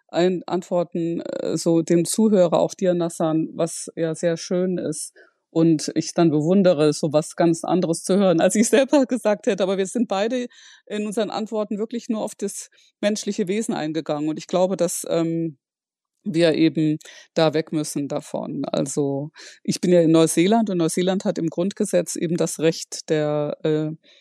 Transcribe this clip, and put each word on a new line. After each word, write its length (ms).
Ein-, 380
Antworten, 760
äh, 360
so 260
dem 220
Zuhörer, 540
auch 160
dir, 200
Nassan, 580
was 440
ja 180
sehr 220
schön 420
ist 340
und 440
ich 200
dann 160
bewundere, 640
so 200
was 240
ganz 280
anderes 380
zu 140
hören, 240
als 140
ich 140
selber 380
gesagt 400
hätte. 160
Aber 140
wir 100
sind 220
beide 380
in 200
unseren 240
Antworten 480
wirklich 300
nur 140
auf 120
das 360
menschliche 460
Wesen 280
eingegangen. 540
Und 100
ich 80
glaube, 300
dass, 320
ähm, 500
wir 300
eben 440
da 200
weg 180
müssen 360
davon. 560
Also 680
ich 180
bin 120
ja 80
in 100
Neuseeland 600
und 80
Neuseeland 460
hat 140
im 100
Grundgesetz 680
eben 200
das 240
Recht 500
der, 520
äh, 280